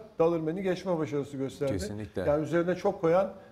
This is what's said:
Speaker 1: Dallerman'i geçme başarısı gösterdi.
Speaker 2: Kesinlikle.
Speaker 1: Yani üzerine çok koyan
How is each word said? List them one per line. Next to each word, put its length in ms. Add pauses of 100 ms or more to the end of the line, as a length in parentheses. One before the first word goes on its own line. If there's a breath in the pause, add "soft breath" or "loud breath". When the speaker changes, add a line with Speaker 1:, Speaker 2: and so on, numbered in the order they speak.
(200)
Speaker 1:
Dallerman'i 440
geçme 340
başarısı 400
gösterdi. 340
Speaker 2:
Kesinlikle. 500
Speaker 1:
Yani 220
üzerine 320
çok 260
koyan 320 (180 loud breath)